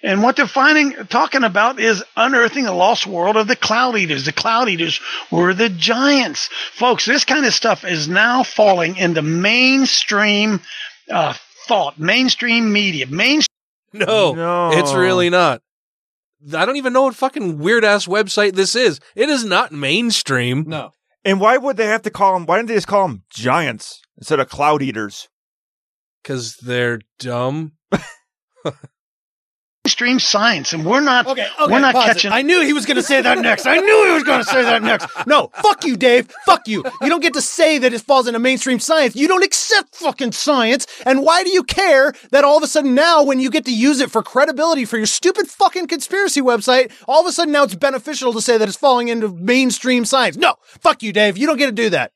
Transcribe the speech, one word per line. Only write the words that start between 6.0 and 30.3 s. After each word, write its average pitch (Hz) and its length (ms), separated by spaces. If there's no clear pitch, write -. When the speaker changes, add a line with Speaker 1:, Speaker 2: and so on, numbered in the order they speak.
Speaker 1:
Folks, - 320
this 247 180
kind 285 220
of 214 80
stuff 208 320
is 160 220
now 220 340
falling 175 560
into 175 240
mainstream, 208 1400
uh, 160 240
thought, 170 320
mainstream 233 760
media, 190 320
main- 220 360
Speaker 2:
No, 202 400
Speaker 3:
No. 170 400
Speaker 2:
it's 147 200
really 180 360
not. 170 320
I 160 140
don't 262 120
even 262 160
know 262 100
what 262 120
fucking 208 440
weird-ass 208 480
website 202 480
this 190 200
is. 220 240
It 254 140
is 262 160
not 196 260
mainstream. 143 960
Speaker 3:
No. 151 220
And 196 160
why 214 180
would 262 200
they 220 80
have 220 160
to 220 80
call 190 260
'em, 170 120
why 175 100
didn't 226 120
they 233 60
just 190 120
call 196 160
'em 120 260
giants 123 720
instead 151 220
of 135 100
Cloud 147 320
Eaters? 110 460
Speaker 2:
'Cause 120 400
they're 120 380
dumb. 131 540
<laughs> 190 100
Speaker 1:
Mainstream 240 360
science, 202 540